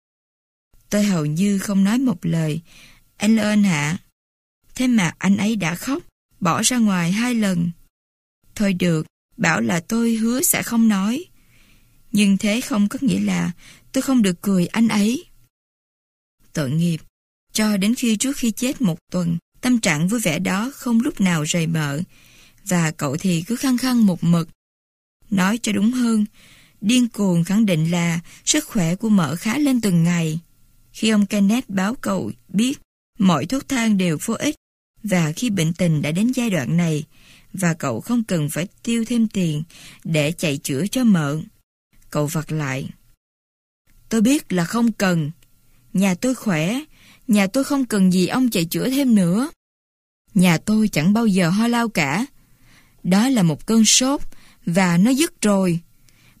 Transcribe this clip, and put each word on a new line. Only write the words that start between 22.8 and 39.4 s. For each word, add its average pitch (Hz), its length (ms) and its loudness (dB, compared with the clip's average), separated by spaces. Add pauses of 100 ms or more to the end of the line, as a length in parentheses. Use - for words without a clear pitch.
cậu 147 260 -6
thì 170 300 -2
cứ 233 80 -4
khăng 254 220 -2
khăng 247 280 2
một 180 180 0
mực. 165 260 2 (800)
Nói 196 320 0
cho 220 100 -4
đúng 208 200 2
hơn, 233 340 0 (560)
điên 240 260 2
cuồng 180 360 2
khẳng 208 220 2
định 165 260 2
là 170 280 0 (260)
sức - 200 -2
khỏe 175 300 0
của 226 140 -4
mợ 170 260 2
khá 226 220 -4
lên 269 240 2
từng 175 220 2
ngày. 165 360 0 (520)
Khi - 180 -2
ông 208 160 2
Kenneth 208 440 0
báo 196 260 -4
cậu 185 360 -6 (160)
biết 254 320 -2 (400)
mọi 170 260 2
thuốc 269 240 -6
thang 226 280 0
đều 175 280 0
vô 226 80 -4
ích, - 220 -4 (480)
và 175 280 0
khi 247 180 -4
bệnh 165 240 -2
tình 165 280 0
đã 143 100 -4
đến 214 200 0
giai 240 180 -2
đoạn 160 280 -2
này, 160 260 0 (500)
và 170 200 -2
cậu 131 280 -4
không 233 220 -2
cần 156 260 -2
phải 160 180 -6 (160)
tiêu 233 240 -2
thêm 226 200 0
tiền 160 360 -2 (400)